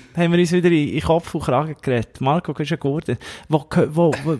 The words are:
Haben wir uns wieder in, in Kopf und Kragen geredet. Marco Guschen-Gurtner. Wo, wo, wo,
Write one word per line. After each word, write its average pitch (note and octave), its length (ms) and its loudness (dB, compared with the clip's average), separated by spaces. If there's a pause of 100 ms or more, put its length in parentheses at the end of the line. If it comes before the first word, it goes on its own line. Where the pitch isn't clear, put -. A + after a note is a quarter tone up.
(160)
Haben E3+ 160 2
wir F3 60 4
uns F3 140 2
wieder F3+ 180 4
in, D3+ 200 2
in B2+ 100 -2
Kopf E3 340 -2
und E3 80 -4
Kragen D3 400 -2
geredet. B2 380 -4
Marco D3 340 -2
Guschen-Gurtner. D3 640 -4 (320)
Wo, D3 180 0 (220)
wo, D#3+ 240 2 (120)
wo, D3+ 160 -2